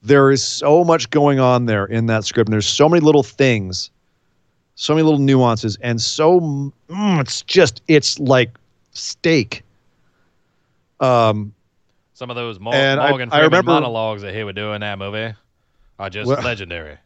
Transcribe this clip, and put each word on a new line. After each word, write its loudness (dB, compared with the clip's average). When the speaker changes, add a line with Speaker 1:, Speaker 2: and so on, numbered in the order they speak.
Speaker 1:
There 4
is 0
so 2
much 0
going 2
on 2
there -2
in -4
that -2
script, 0
and -2
there's 0
so 4
many 4
little 4
things, -2
so -4
many 2
little 4
nuances, 2
and -4
so 2
m-, -4
mm, -2
it's -8
just, 0
it's 2
like 2
steak. -4
Um, 2
Speaker 2:
Some -14
of -10
those -8
Mo-, -10
Speaker 1:
and 0
I, 2
Speaker 2:
Morgan -2
Speaker 1:
I -4
Speaker 2:
Freeman 4
Speaker 1:
remember 2
Speaker 2:
monologues -2
that -12
he -8
would -10
do -6
in -8
that -8
movie -8
are -10
just -8
Speaker 1:
Well -2
Speaker 2:
legendary. -10